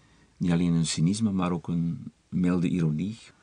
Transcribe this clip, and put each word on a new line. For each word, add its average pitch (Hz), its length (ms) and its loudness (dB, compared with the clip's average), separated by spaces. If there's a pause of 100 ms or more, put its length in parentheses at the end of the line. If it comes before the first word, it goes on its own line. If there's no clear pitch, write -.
(360)
niet 90 160 0
alleen 87 200 2
een 82 140 2
cynisme, 101 460 0
maar 92 200 0
ook 87 160 -6
een 85 440 -4 (160)
milde 90 400 2
ironie, 85 500 0 (240)